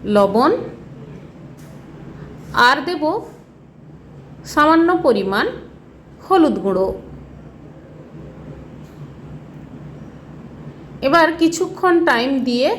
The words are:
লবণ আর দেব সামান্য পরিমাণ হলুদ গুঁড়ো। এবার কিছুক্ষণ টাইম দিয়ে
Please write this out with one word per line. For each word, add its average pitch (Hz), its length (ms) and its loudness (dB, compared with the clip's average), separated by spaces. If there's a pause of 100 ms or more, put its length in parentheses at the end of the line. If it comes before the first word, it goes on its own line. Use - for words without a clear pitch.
(160)
লবণ 208 360 4 (2250)
আর 277 100 4 (100)
দেব 311 160 -4 (1500)
সামান্য 320 380 6 (160)
পরিমাণ 208 400 2 (800)
হলুদ 320 380 4
গুঁড়ো। 190 240 0 (4000)
এবার 320 200 6 (140)
কিছুক্ষণ 349 520 2 (160)
টাইম 247 200 2 (180)
দিয়ে 247 320 2